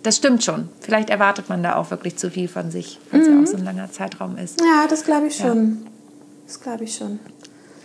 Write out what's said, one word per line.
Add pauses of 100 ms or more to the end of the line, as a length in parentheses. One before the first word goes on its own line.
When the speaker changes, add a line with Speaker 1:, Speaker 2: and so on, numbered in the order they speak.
Speaker 1:
das
stimmt
schon. (100)
Vielleicht
erwartet
man
da
auch
wirklich
zu
viel
von
sich, (140)
weil's
ja
Speaker 2:
Mhm.
Speaker 1:
auch
so
ein
langer
Zeitraum
ist.
Speaker 2:
Ja,
das
glaub
ich
Speaker 1:
Ja.
Speaker 2:
schon. (600)
Das
glaub
ich
schon. (640)